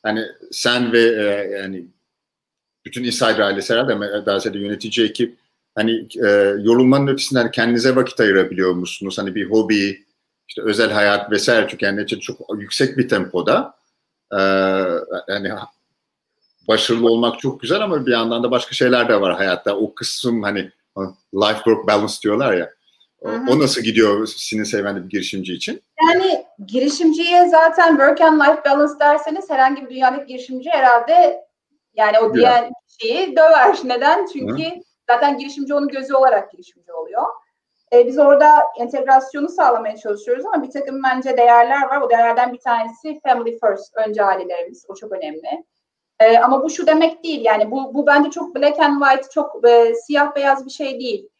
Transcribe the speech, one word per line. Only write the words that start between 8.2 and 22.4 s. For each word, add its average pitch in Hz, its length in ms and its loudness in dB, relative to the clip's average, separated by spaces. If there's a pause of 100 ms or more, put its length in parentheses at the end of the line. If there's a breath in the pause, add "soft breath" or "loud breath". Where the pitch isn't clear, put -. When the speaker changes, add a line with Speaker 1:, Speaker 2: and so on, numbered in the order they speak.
Speaker 1:
musunuz? 90 440 -8
Hani 98 180 -8
bir 98 160 -6
hobi, 104 540 -2 (420)
işte - 140 -14
özel 107 300 -2
hayat 104 400 0
vesaire, 107 380 0
çünkü 101 160 -8
yani 98 120 -2
neticede 104 240 -8
çok - 160 -14 (200)
yüksek 131 400 -4
bir 120 120 -2
tempoda, 104 680 -2 (540)
e, 101 80 -4 (880)
yani 98 220 -8 (1200)
başarılı 117 420 2
olmak 117 300 0
çok - 220 -8
güzel 180 200 -2
ama 165 240 -4
bir 127 60 0
yandan 117 320 -2
da 120 80 -2
başka - 220 -2
şeyler 120 360 2
de 104 120 2
var 90 140 0
hayatta. 95 420 -2
O 104 180 -4
kısım 117 480 -6
hani 101 280 -6 (600)
life 104 220 0
work 107 320 0
balance 104 260 0 (100)
diyorlar 110 300 0